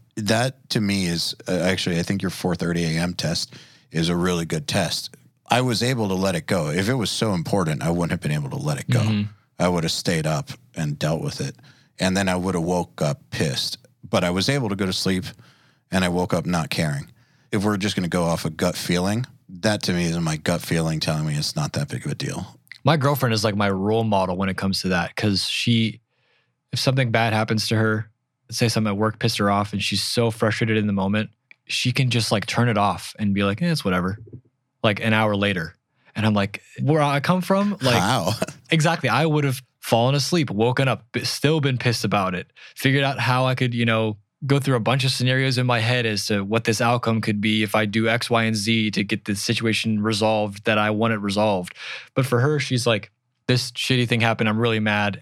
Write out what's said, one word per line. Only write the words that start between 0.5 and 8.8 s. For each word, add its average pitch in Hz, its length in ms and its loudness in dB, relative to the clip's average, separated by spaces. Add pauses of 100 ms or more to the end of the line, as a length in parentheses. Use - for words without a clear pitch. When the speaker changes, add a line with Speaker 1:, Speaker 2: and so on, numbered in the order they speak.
Speaker 1:
to 123 100 0
me 98 260 0
is, 85 280 -2 (140)
uh, 92 60 0 (100)
actually, 90 340 0
I 85 60 0
think 95 180 -2
your 92 80 -2
four 90 240 -2
thirty 85 300 -2
A 80 160 0
M 87 140 -2
test - 380 -4 (380)
is 82 180 -2
a 87 60 0
really 87 300 0
good 78 240 -6
test. - 480 -4 (340)
I 120 120 4
was 120 200 0
able 117 260 0
to 95 60 0
let 95 200 0
it 80 120 -4
go. 85 220 0
If 95 200 0
it 127 60 2
was 110 160 -2
so 110 240 0
important, 80 480 0
I 80 80 0
wouldn't 85 220 0
have 85 80 -4
been 76 100 -2
able 73 200 -2
to 69 60 -8
let 71 220 -2
it - 100 -10